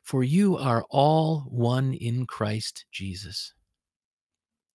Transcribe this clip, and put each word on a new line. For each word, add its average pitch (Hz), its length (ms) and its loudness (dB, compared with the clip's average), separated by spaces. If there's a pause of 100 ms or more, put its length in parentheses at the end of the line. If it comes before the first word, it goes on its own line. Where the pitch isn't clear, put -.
for 131 200 0
you 175 340 4
are 120 320 2
all 156 520 4
one 127 520 0
in 120 320 -4
Christ - 680 -6
Jesus." 95 600 -10 (1200)